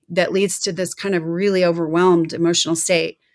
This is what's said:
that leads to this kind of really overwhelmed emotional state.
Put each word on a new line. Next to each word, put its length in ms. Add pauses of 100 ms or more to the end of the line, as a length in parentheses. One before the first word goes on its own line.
(100)
that 220
leads 280
to 120
this 220
kind 200
of 100
really 400
overwhelmed 680
emotional 420
state. 420 (160)